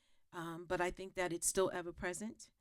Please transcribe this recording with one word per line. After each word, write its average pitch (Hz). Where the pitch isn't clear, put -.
Um, 165
but 175
I 175
think 190
that 180
it's 170
still 185
ever 175
present. 180